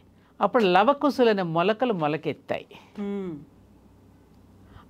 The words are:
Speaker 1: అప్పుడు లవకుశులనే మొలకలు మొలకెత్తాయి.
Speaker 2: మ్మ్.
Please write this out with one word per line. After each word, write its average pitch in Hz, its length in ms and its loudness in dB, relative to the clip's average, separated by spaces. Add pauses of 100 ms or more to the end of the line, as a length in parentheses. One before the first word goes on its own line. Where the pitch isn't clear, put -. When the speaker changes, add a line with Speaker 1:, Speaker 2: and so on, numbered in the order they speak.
(420)
Speaker 1:
అప్పుడు 233 220 2
లవకుశులనే 226 800 2
మొలకలు 185 520 0
మొలకెత్తాయి. 151 720 -4 (340)
Speaker 2:
మ్మ్. 202 380 -8 (1500)